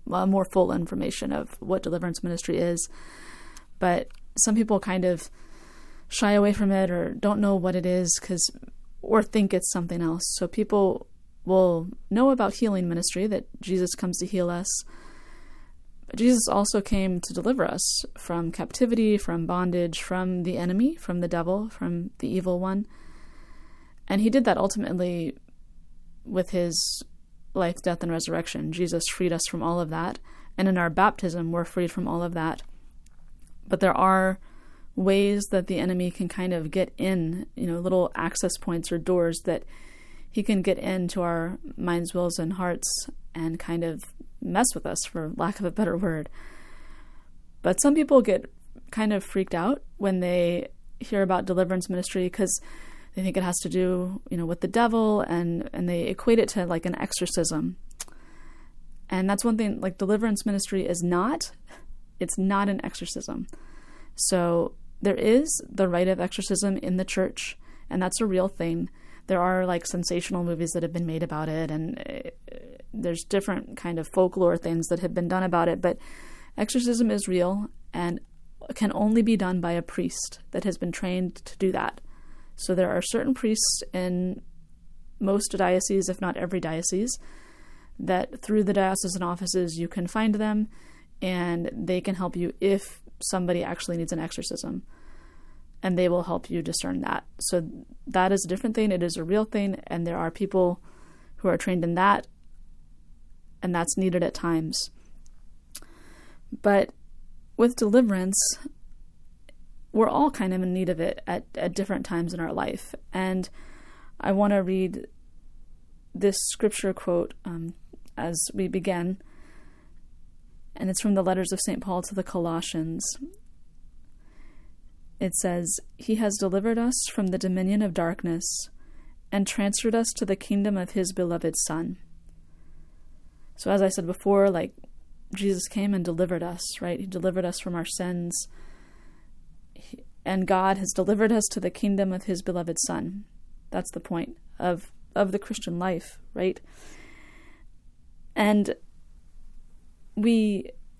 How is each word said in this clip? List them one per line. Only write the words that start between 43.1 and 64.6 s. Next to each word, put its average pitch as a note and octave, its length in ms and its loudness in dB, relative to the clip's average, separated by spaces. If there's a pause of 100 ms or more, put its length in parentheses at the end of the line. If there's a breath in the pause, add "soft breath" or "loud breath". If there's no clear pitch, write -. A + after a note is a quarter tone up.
and E3 240 -4
kind E3+ 240 -2
of E3 200 -4 (380)
mess G3 320 2
with - 120 -6
us, - 200 -4
for D#3+ 300 -6
lack F3+ 240 -2
of G3+ 60 -2
a F3 60 0
better E3+ 260 2
word. E3 320 -2 (1300 loud breath)
But F3+ 200 2
some C#4+ 140 8
people C#4+ 260 8
get - 280 2 (420)
kind G#3+ 200 2
of G3 140 0
freaked F#3+ 300 -2
out G3 260 2 (160)
when F#3+ 240 2
they F3 480 2 (320)
hear G3+ 200 0
about F#3 240 2
deliverance F#3 440 2
ministry F3+ 400 0
'cause F#3 320 0 (540 loud breath)
they F3+ 60 -4
think F#3+ 160 2
it F#3 60 2
has F3 160 0
to E3+ 100 -4
do, F#3 520 0 (100)
you F3+ 60 -2
know, E3+ 100 0
with F3 140 -2
the - 60 0
devil, A3 540 4
and, E3+ 500 0
and F3 160 -2
they F3 200 0
equate A3+ 320 4
it G#3 100 4
to, F3+ 160 0
like, E3 180 0
an F3+ 120 -2
exorcism. F3 800 0 (1300 soft breath)
And F#3+ 220 0
that's G3+ 160 2
one A#3 100 4
thing, G#3+ 240 0
like, F#3 200 -2
deliverance G#3 480 2
ministry G3 400 0
is F3 160 -2
not, F#3 480 0 (680 loud breath)
it's F3+ 200 -2
not G3 300 2
an G3 140 -2
exorcism. - 640 -8 (680 loud breath)
So E3+ 580 2 (260)